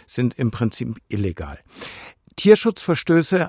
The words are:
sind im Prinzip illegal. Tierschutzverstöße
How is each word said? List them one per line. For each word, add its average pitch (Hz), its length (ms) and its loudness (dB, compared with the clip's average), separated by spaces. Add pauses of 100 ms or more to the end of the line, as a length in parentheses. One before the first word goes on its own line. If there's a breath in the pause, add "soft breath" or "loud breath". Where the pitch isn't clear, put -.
sind 127 260 -2
im 123 160 -2
Prinzip 117 460 -4 (100)
illegal. 90 540 -6 (760 loud breath)
Tierschutzverstöße 180 1120 2